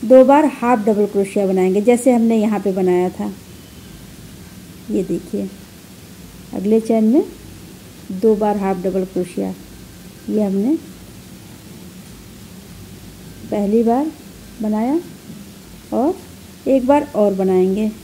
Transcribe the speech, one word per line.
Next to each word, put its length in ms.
दो 240
बार 220
हाफ 320
डबल 260
क्रोशिया 420
बनाएंगे, 340
जैसे 300
हमने 240
यहाँ 240
पे 140
बनाया 360
था। 160
ये 120
देखिए, 440
अगले 280
चेन 240
में 180
दो 240
बार 220
हाफ 200
डबल 280
क्रोशिया, 480
ये 140
हमने 320
पहली 380
बार 280
बनाया 380
और 220
एक 200
बार 280
और 180
बनाएंगे। 580